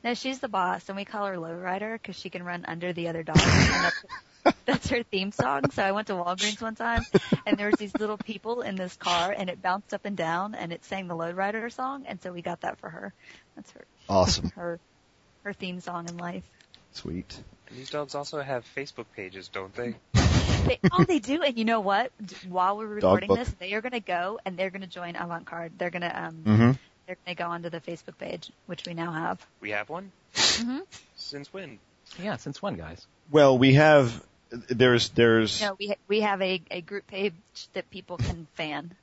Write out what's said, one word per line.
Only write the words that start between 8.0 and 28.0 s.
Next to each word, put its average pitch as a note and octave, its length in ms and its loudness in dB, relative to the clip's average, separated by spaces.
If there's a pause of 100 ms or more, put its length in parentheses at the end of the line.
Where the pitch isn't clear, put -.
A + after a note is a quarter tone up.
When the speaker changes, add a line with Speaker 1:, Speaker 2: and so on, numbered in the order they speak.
Speaker 1:
people A3 460 -8
in G3 140 -6
this F3+ 200 -8
car, F3+ 400 0
and F#3 140 -6
it F3 100 -10
bounced F#3 320 -4
up G3+ 120 -8
and G3+ 120 -6
down, F3+ 380 -2
and E3+ 180 -8
it - 120 -12
sang F#3+ 240 -8
the E3+ 80 -6
Lowrider G3 560 -4
song, C4 340 -8
and - 160 -12
so F3+ 100 -10
we F3 100 -10
got F3 180 -6
that - 180 -6
for - 100 -14
her. F3+ 240 -14 (440)
That's - 160 -20
her, - 120 -20 (240)
Speaker 2:
Awesome. F2 460 4
Speaker 1:
her, F3 240 -8 (640)
her G3+ 100 -8
theme F3+ 280 -8
song E3+ 280 -10
in F3 80 -12
life. F3 280 -8 (480)
Speaker 2:
Sweet. - 440 -10 (320)
Speaker 3:
And - 80 -18
these C3 140 -14
dogs D3 240 -8
also D3 260 -6
have C3+ 240 -6 (120)
Facebook C#3 300 -10 (100)
pages, F#2 320 -12
don't G2 260 -10
they? A#2+ 220 -6 (180)
Speaker 1:
They, - 640 4 (140)
oh, F4+ 120 6
they E4+ 140 2
do. C4+ 240 -2
And C4 160 0
you A3 60 0
know A3+ 160 2
what? G3+ 320 0 (120)
D-, F#3 100 -14 (140)
while F#3 280 0
we're G#3+ 240 -8
Speaker 2:
Dog G3 200 6
Speaker 1:
recording G3 80 -8
Speaker 2:
book. G3 100 4
Speaker 1:
this, B3 200 -4
they F#3 160 -8
are A3 60 -2
gonna A#3+ 200 -6
go F#3 440 -4
and F#3 120 -6
they're F#3 140 -2
gonna F#3+ 160 -12
join F3 300 -12
Avant E3+ 280 -8
Garde. E3+ 340 -10
They're F3 120 -2
gonna, F3 240 -4
um, E3 200 -8 (100)
Speaker 2:
Mm-hmm. A2+ 260 8 (360)
Speaker 1:
they're F#3 180 -12
gonna F3+ 100 -8
go E3+ 120 -6
onto E3+ 240 -6
the E3 100 -10
Facebook - 380 -12